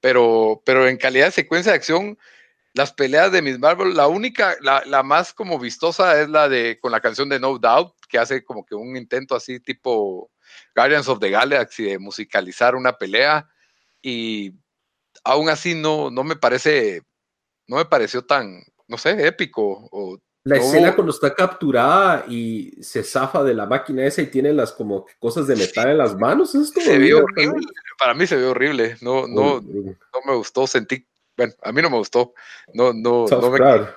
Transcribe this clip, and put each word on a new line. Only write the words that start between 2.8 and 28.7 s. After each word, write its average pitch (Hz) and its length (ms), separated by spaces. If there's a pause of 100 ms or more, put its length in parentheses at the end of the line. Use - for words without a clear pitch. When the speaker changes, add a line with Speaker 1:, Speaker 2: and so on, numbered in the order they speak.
Speaker 1:
peleas 147 400
de 180 100
Miss 131 160
Marvel, 175 360
la 147 140
única, 202 520
la, 139 260
la 135 160
más 147 320
como 180 240
vistosa 160 640
es 151 60
la 151 200
de, 117 320
con 123 120
la 110 80
canción 120 280
de 139 120
No 131 180
Doubt, 123 360 (140)
que 127 100
hace 117 260
como 110 200
que - 100
un 120 220
intento 127 380
así 123 260
tipo 101 680 (440)
Guardians 139 340
of 127 120
the 101 100
Galaxy 120 540
de 98 140
musicalizar 101 760
una 127 220
pelea, 135 520 (520)
y 113 520 (720)
aún 151 260
así 170 240
no, 156 360
no 127 140
me 160 120
parece, 123 680 (640)
no 123 100
me 156 80
pareció 123 400
tan, 104 380 (260)
no 117 100
sé, 175 280
épico, 107 680
o 95 260 (260)
Speaker 2:
La 139 120
Speaker 1:
no 123 60
Speaker 2:
escena 151 280
Speaker 1:
hubo 190 40
Speaker 2:
cuando 170 180
está 143 220
capturada 165 920
y 113 560
se 107 220
zafa 135 400
de 127 100
la 104 120
máquina 131 400
esa 139 160
y 131 40
tiene 135 260
las 131 200
como 101 320
que - 160
cosas 135 260
de 156 100
metal 110 340
en 151 80
las 110 180
manos, 160 380
eso 285 80
es 302 100
como 339 140
Speaker 1:
Se 135 120
vio 147 200
Speaker 2:
bien 151 60
Speaker 1:
horrible, - 420 (320)
para 123 160
mí 165 120
se 165 100
vio 127 160
horrible, 123 500